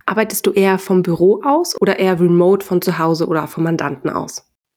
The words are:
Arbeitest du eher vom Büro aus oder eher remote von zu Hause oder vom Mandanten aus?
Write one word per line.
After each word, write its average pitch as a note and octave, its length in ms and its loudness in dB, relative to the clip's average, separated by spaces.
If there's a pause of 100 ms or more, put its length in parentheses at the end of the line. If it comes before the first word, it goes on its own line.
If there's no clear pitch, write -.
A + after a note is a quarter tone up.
Arbeitest A3 400 -2
du G3 60 0
eher F#3+ 260 2
vom F#3 240 0
Büro F3+ 420 2
aus D#4 340 0
oder A3+ 200 0
eher F#3 200 0
remote F3 460 4
von F3+ 160 -2
zu F3 160 -2
Hause E3 300 0
oder D#3 200 -2
vom E3 180 -6
Mandanten D3+ 440 -4
aus? - 420 -10 (260)